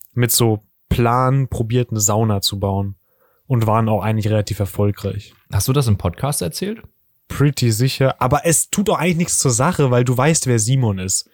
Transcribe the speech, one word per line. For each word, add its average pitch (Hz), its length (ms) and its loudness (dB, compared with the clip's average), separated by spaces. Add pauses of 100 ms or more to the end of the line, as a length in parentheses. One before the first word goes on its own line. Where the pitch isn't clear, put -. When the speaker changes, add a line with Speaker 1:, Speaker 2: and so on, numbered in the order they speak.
(140)
Speaker 1:
mit 120 200 0
so 110 260 2 (300)
Plan 127 580 2
probiert, 120 440 -2
eine 110 100 -2
Sauna 107 400 2
zu - 180 -4
bauen 98 360 -2 (520)
und 117 180 0
waren 110 220 2
auch 107 160 0
eigentlich 107 240 -2
relativ 104 320 -2
erfolgreich. 101 760 -4 (160)
Speaker 2:
Hast - 200 0
du - 20 0
das 135 160 2
im 101 100 2
Podcast - 440 -4
erzählt? 185 400 -8 (480)
Speaker 1:
Pretty 135 420 2
sicher. 127 500 0
Aber - 240 2
es 165 240 0
tut 202 200 -2
doch 156 100 0
eigentlich 165 160 0
nichts 170 240 -2
zur 139 120 0
Sache, 135 400 2
weil 123 120 4
du 123 140 0
weißt, 151 280 2
wer 123 140 2
Simon 110 400 0
ist. 92 340 -6